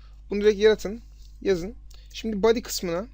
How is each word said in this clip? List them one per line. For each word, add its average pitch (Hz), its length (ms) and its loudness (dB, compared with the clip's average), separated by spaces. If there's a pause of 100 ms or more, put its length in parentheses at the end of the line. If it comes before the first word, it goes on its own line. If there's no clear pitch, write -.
(300)
Bunu 202 120 -4
direkt 208 180 4
yaratın, 214 420 2 (400)
yazın. 196 340 -2 (380)
Şimdi 214 300 -4
body 226 180 4
kısmına, 180 520 -6